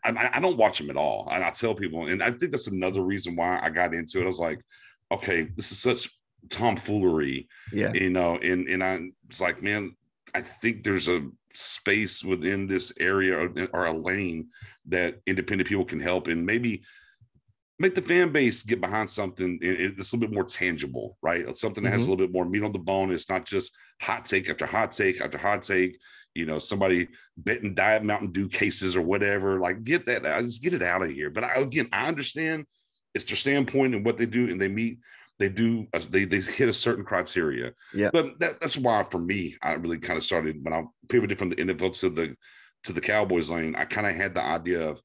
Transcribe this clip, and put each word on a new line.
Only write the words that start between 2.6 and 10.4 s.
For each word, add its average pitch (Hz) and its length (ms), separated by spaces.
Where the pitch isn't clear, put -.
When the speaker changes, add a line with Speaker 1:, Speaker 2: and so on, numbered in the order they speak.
Speaker 1:
another 95 340
reason 90 340
why 87 260
I 82 100
got 85 240
into 85 240
it. 90 40
I 90 40
was 87 120
like, 82 220
"Okay, 85 440
this - 180
is - 60
such - 280
tomfoolery," 90 1000
Speaker 2:
Yeah. 101 200
Speaker 1:
you 95 180
know, 87 260
and, 90 320
and 92 140
I 92 260
was - 140
like, 87 220
"Man, 101 320
I 95 60